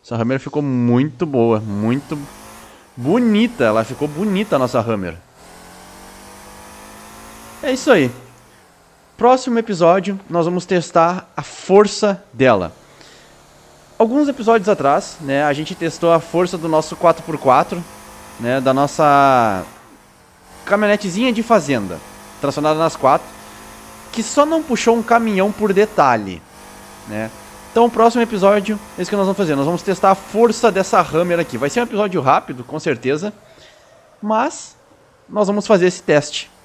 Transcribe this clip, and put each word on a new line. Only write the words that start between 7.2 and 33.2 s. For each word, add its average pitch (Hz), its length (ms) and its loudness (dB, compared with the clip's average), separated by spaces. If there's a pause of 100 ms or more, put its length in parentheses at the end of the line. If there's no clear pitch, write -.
É 220 100 -2
isso 269 180 -2
aí. 143 200 4 (1040)
Próximo 247 420 2
episódio, 190 720 0
nós 165 160 -2
vamos 175 220 -4
testar 175 680 0
a - 80 -10
força 202 800 0 (120)
dela. 107 400 2 (1200)
Alguns 269 300 2
episódios 226 400 0
atrás, 156 540 0
né, 139 200 -2
a 147 120 0
gente 156 200 -8
testou 165 380 -2
a 165 80 4
força 175 380 -2
do 160 100 -8
nosso 156 260 -2
quatro 165 280 2
por 156 160 -8
quatro, 160 440 2 (560)
né, 123 220 -2
da 131 140 2
nossa 135 880 2 (1040)
caminhonetezinha 208 680 0
de 214 100 -2
fazenda, 135 560 0 (400)
tracionada 151 400 -2
nas 160 160 0
quatro, 143 320 0 (840)
que 226 100 -6
só 285 220 0
não 320 180 0
puxou 233 320 0
um 233 80 0
caminhão 220 480 0
por 208 220 -2
detalhe, 123 680 0 (680)
né? 110 220 -8 (420)
Então 233 140 4
o 226 40 0
próximo 233 320 2
episódio 208 560 0 (200)
é 180 40 -6
isso 180 80 -6
que 208 60 -2
nós 196 80 0
vamos 190 120 0
fazer, 165 180 -2
nós 139 100 -2
vamos 175 160 -2
testar 190 300 0
a 190 40 4
força 226 560 2
dessa 190 300 2
Hammer 170 400 0
aqui. 135 160 -4
Vai 139 140 -2
ser 240 100 -2
um 240 40 -2
episódio 202 360 -2
rápido, 135 440 0
com 151 140 -10
certeza, 147 540 -4 (880)